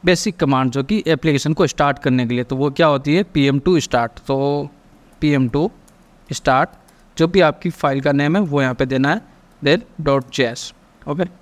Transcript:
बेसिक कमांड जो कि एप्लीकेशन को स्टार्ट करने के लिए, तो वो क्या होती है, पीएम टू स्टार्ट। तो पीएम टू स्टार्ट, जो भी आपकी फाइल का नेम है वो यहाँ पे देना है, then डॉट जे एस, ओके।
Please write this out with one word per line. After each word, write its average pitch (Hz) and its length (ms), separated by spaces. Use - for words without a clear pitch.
बेसिक 180 320
कमांड 131 340
जो 135 120
कि 208 240
एप्लीकेशन 151 460
को 165 140
स्टार्ट 143 320
करने 127 280
के 120 80
लिए, 120 100
तो 131 120
वो 139 140
क्या 160 160
होती 143 280
है, 190 80
पीएम 139 360
टू 170 220
स्टार्ट। 120 320
तो 143 560
पीएम 143 280
टू 147 220
स्टार्ट, 139 360
जो 165 100
भी 185 120
आपकी 160 300
फाइल 139 300
का 143 120
नेम 143 240
है 208 60
वो 143 200
यहाँ 127 120
पे 131 120
देना 135 240
है, 202 100
then 139 160
डॉट 139 240
जे 127 120
एस, - 280
ओके। 156 160